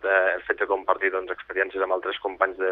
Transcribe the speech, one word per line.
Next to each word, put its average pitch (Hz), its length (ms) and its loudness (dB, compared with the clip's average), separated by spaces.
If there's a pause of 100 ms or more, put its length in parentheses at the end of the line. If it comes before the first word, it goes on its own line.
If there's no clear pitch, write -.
eh, 92 320 4
el - 80 -12
fet - 160 0
de 98 80 0
compartir, 95 400 2
doncs, 92 240 -4
experiències 95 480 -2
amb 92 160 2
altres 95 240 -4
companys 95 400 -2
de 92 80 2